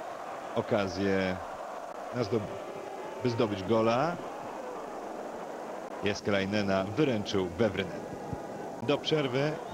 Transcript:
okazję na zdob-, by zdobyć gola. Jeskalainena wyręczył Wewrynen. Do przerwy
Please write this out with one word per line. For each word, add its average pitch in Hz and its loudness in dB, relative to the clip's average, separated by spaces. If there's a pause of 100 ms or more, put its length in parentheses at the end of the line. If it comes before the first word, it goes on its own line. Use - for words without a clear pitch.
(560)
okazję 95 2 (800)
na 123 2
zdob-, 107 2 (840)
by 127 4
zdobyć 107 0
gola. 117 4 (1900)
Jeskalainena 98 4
wyręczył 104 2 (100)
Wewrynen. 95 2 (840)
Do 139 4
przerwy 143 2 (220)